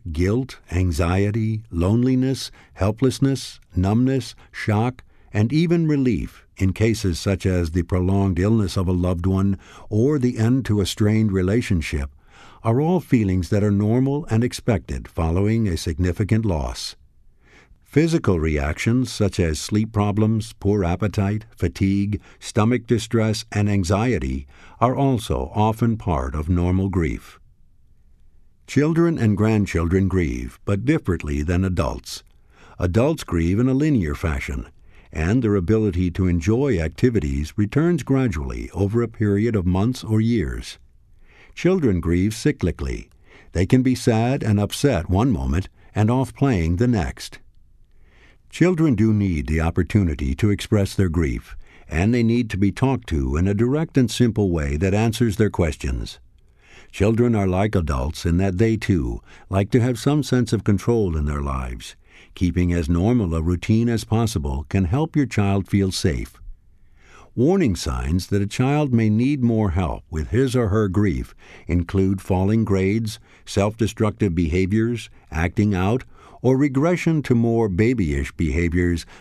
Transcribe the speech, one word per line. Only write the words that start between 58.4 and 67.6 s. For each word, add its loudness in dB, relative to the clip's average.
they, 2
too, -2
like -2
to 4
have 0
some 0
sense 0
of 0
control 0
in -2
their -2
lives. -8
Keeping 0
as 0
normal 2
a 0
routine 0
as -2
possible -2
can 0
help -2
your 0
child 0
feel 2
safe. -4
Warning 2